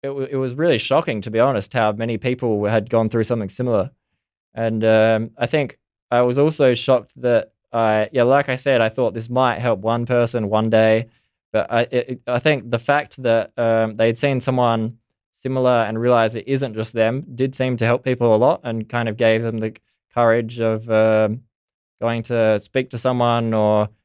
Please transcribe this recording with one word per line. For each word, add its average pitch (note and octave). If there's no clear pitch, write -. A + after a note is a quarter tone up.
it C#3
w-, C#3
it C#3
was C3
really D3+
shocking, C3
to A2+
be A2+
honest, B2
how A2
many A2+
people A#2
had A2
gone A2+
through A2+
something A2
similar. A#2+
And, A2+
um, A2
I -
think D3
I B2
was B2
also C#3+
shocked A#2+
that A#2+
I, G#2+
yeah, A#2+
like C#3
I B2+
said, C3
I A2
thought A2+
this A2+
might B2
help A#2
one A#2
person A#2
one A2
day. A2
But G#2+
I, A#2
it, B2
it, B2+
I A#2+
think A#2+
the A#2
fact -
that, A2+
um, A2+
they'd A2+
seen C3+
someone A#2+
similar B2+
and A2
realized A#2
it G#2+
isn't C3
just G#2+
them A#2
did C3
seem B2+
to A2+
help A#2+
people A#2+
a -
lot, B2+
and A2+
kind A#2
of G#2+
gave A2+
them A2+
the A2
courage A#2
of, A2
um, A2
going A#2
to A2
speak C3
to A#2+
someone A#2+
or G#2+